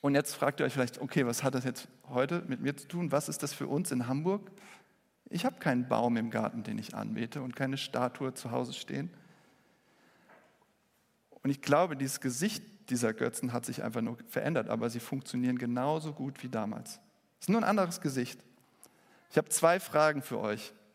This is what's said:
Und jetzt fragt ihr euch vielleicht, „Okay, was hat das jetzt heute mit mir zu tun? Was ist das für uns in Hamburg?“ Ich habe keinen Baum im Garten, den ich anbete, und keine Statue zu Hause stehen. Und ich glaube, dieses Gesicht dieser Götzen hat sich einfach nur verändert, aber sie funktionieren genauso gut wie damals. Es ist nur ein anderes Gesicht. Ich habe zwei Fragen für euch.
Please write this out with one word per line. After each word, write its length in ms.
Und 140
jetzt 200
fragt 240
ihr 60
euch 80
vielleicht, 280
„Okay, 240
was 180
hat 120
das 80
jetzt 240
heute 380
mit 140
mir 140
zu 120
tun? 240
Was 180
ist 140
das 100
für 140
uns 240
in 160
Hamburg?“ 440
Ich 160
habe 140
keinen 280
Baum 300
im 120
Garten, 340
den 140
ich 180
anbete, 460
und 140
keine 220
Statue 560
zu 180
Hause 220
stehen. 360
Und 200
ich 120
glaube, 340
dieses 240
Gesicht 440
dieser 240
Götzen 400
hat 120
sich 180
einfach 180
nur 160
verändert, 420
aber 200
sie 100
funktionieren 580
genauso 560
gut 300
wie 60
damals. 500
Es 60
ist 40
nur 120
ein 80
anderes 320
Gesicht. 380
Ich 80
habe 120
zwei 300
Fragen 420
für 180
euch. 340